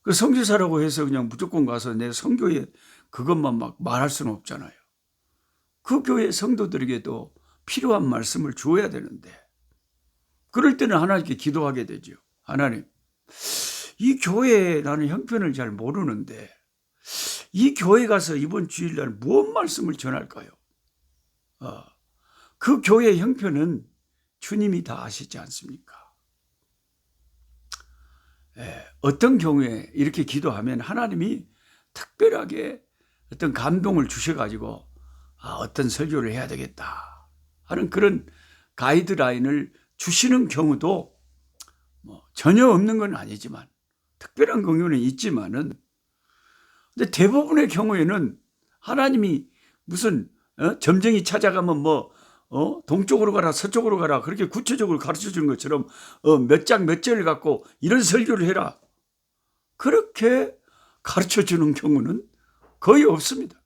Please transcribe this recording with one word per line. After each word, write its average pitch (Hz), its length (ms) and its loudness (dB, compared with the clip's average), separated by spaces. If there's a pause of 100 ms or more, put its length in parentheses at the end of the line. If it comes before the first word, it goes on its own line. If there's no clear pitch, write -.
그 202 120 -2
선교사라고 208 680 2
해서 151 240 0
그냥 131 240 -2
무조건 156 360 -2
가서 120 280 -4
내 120 180 -4
선교에 170 540 -2 (440)
그것만 139 480 -2
막 120 220 -8
말할 127 300 -2
수는 139 240 -4
없잖아요. - 380 -14 (1080)
그 269 220 0
교회 247 280 2
성도들에게도 147 1000 -4 (320)
필요한 214 440 0
말씀을 123 440 -4
주어야 180 360 2
되는데 - 420 -14 (1200)
그럴 269 280 2
때는 214 200 2
하나님께 170 380 0
기도하게 139 500 -4
되죠. - 280 -16 (280)
하나님, 135 440 -4 (1120)
이 262 200 2
교회에 190 600 4
나는 147 260 -2
형편을 202 460 -4
잘 123 180 -6
모르는데 113 800 -6 (1040)
이 262 200 4
교회 214 340 4
가서 170 280 0
이번 165 320 -4
주일날 160 420 -6
무슨 226 440 2
말씀을 320 420 -4
전할까요? - 540 -10 (1080)
어, 107 240 -16 (720)
그 262 240 2
교회의 214 380 6
형편은 170 680 -2 (540)
주님이 202 440 -2
다 - 200 -12
아시지 - 360 -14
않습니까? - 540 -18 (2750)
예, - 260 -18 (180)
어떤 233 360 2
경우에 139 560 0
이렇게 147 300 -2
기도하면 120 560 -4
하나님이 202 680 -4 (480)
특별하게 - 880 -2 (500)
어떤 147 220 -2
감동을 165 540 0
주셔가지고, 110 800 -8 (540)
아, - 140 -14
어떤 120 340 -4
설교를 135 420 -4
해야 127 160 -8
되겠다 - 800 -14 (360)
하는 180 260 -4
그런 196 380 0 (480)
가이드라인을 143 960 0 (240)
주시는 247 500 2
경우도 151 680 -2 (840)
뭐 - 220 -20 (100)
전혀 220 340 6
없는 214 320 4
건 202 160 -4
아니지만, - 520 -14 (520)
특별한 - 440 0
경우는 165 360 2
있지만은, 131 760 -4 (1200)
근데 - 140 -2
대부분의 294 600 4
경우에는 180 680 0 (420)
하나님이 233 680 0 (380)
무슨, 175 440 -2 (280)
어? 160 200 0
점쟁이 190 460 4
찾아가면 180 540 0
뭐, 147 340 0 (380)
어? 143 360 -4
동쪽으로 196 480 2
가라, 175 180 2
서쪽으로 208 460 0
가라, 151 240 0
그렇게 190 260 -4
구체적으로 214 520 -2
가르쳐 190 320 -6
주는 165 160 0
것처럼, 143 400 -2 (340)
어, 151 160 6
몇 139 280 4
장 208 200 2
몇 170 160 0
절을 226 240 2
갖고 151 400 -2 (160)
이런 240 220 4
설교를 214 440 2
해라, - 320 -4 (960)
그렇게 262 800 2 (460)
가르쳐 185 420 0
주는 165 300 2
경우는 147 500 0 (560)
거의 294 260 8
없습니다. 208 600 0